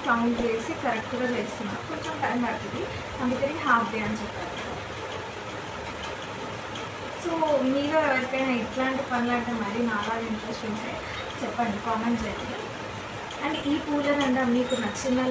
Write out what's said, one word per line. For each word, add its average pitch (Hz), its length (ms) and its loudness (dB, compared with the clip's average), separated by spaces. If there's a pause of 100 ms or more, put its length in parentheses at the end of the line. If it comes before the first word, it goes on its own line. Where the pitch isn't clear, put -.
కౌంట్ 240 380 4
చేసి 226 280 0 (120)
కరెక్ట్గా 240 500 0
చేస్తున్నాను, 214 560 -4
కొంచెం 311 320 -4
టైమ్ 247 240 2
పడుతుంది, - 360 -4 (420)
అందుకని 277 300 2 (120)
హాఫ్ 220 260 6
డే 220 140 0
అని 214 160 0
చెప్పాను. - 320 -6 (2750)
So 339 80 0 (400)
మీలో 294 360 4
ఎవరికైనా 262 540 2
ఇట్లాంటి 262 500 0
పనులు 240 260 2
అంటే 233 140 0 (100)
మరీ 208 180 0 (120)
నాలా 208 240 0 (140)
ఇంట్రెస్ట్ 220 400 -4
ఉంటే 214 220 -4 (480)
చెప్పండి, 214 460 0
కామెంట్ 226 380 2
చేయండి. 196 300 -4 (920)
And 311 100 0 (160)
ఈ 294 40 4 (120)
పూలదండ 285 520 4 (140)
మీకు 247 300 4
నచ్చిందా 254 480 2